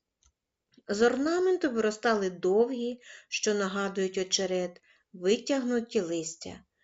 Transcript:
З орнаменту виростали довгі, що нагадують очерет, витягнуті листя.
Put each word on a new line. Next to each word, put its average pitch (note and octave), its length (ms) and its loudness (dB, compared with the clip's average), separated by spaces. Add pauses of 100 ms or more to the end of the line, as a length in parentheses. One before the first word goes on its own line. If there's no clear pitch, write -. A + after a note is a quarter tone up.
(880)
З G#3 140 -2
орнаменту D#4+ 680 2
виростали G#3+ 580 0
довгі, A#3 720 0 (260)
що - 260 -2
нагадують F#3+ 640 -2
очерет, F#3 640 -2 (320)
витягнуті A#3 880 0
листя. E3 580 -6 (240)